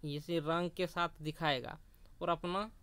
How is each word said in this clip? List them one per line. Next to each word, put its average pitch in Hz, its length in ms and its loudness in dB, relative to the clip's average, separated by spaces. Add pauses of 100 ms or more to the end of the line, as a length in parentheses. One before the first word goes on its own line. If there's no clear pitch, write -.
इसी 151 320 0
रंग 165 320 2
के 180 160 0
साथ 170 340 0
दिखाएगा 151 560 0 (440)
और 170 80 2
अपना 180 400 0 (140)